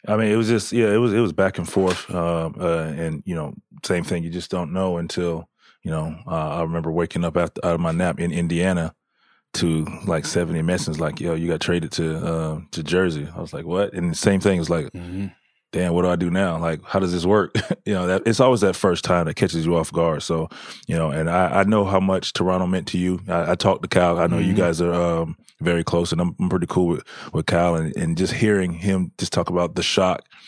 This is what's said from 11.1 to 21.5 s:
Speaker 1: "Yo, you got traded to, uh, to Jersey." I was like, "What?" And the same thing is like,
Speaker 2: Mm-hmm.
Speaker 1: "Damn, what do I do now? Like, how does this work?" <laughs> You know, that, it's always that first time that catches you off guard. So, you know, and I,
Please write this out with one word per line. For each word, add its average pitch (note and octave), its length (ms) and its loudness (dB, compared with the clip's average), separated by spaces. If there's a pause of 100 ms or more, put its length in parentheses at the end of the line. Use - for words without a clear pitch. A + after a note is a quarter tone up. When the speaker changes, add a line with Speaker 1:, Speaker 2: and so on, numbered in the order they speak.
Speaker 1:
"Yo, E2+ 140 -2
you E2 140 -2
got D#2+ 120 -2
traded F2 320 -2
to, D#2+ 240 -2 (100)
uh, D#2+ 340 -4 (120)
to E2+ 100 -8
Jersey." D#2 540 0
I E2+ 40 -10
was E2 120 -10
like, D2 120 -10
"What?" F#2 280 -2
And F2 180 -2
the D#2+ 60 -4
same G2 240 4
thing F#2+ 200 2
is D#2+ 80 -2
like, E2 180 0
Speaker 2:
Mm-hmm. F2+ 400 -8 (460)
Speaker 1:
"Damn, F2 220 0
what F2 80 2
do F2+ 60 4
I F2 80 2
do F2 140 0
now? F2+ 280 0
Like, E2 260 -2
how - 140 -2
does F#2 140 0
this F2 120 -2
work?" G2 300 4
<laughs> - 320 -2
You A2 60 0
know, F2+ 140 0
that, F#2 200 2
it's A2+ 140 2
always B2 220 6
that F#2+ 120 4
first F2+ 300 0
time F2 220 2
that D#2+ 100 -4
catches E2+ 300 0
you E2+ 100 2
off D#2+ 160 0
guard. D#2+ 300 0
So, D#2+ 260 -2 (400)
you E2 80 0
know, D#2+ 140 0
and D#2+ 200 -2
I, F2+ 300 2